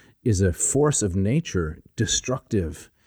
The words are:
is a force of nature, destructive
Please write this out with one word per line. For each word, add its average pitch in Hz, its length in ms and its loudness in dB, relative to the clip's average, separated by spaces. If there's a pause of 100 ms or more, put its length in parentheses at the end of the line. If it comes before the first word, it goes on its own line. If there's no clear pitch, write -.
(240)
is 98 180 2
a 95 100 4
force 143 500 0
of 92 140 0
nature, 98 680 -2 (140)
destructive 104 920 -4 (180)